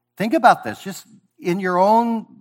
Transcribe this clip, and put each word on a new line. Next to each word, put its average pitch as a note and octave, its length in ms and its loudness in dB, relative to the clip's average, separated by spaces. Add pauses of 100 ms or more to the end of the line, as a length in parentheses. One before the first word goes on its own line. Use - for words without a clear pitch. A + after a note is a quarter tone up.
(160)
Think G#3+ 160 -4
about G#3 300 4
this, G#2+ 180 -10
just - 240 -16 (320)
in F3+ 220 -4
your F#3 200 -2
own A3+ 480 2 (140)